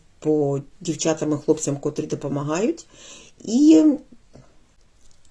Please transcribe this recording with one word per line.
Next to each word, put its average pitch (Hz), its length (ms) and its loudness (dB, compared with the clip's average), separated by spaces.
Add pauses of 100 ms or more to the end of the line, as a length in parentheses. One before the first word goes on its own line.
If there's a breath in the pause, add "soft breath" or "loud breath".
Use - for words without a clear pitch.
(200)
по 143 420 0 (200)
дівчатам 160 520 -4
і - 20 -2 (100)
хлопцям, 151 320 0
котрі 147 280 -6
допомагають. 151 800 -6 (580 loud breath)
І 302 400 6 (1500)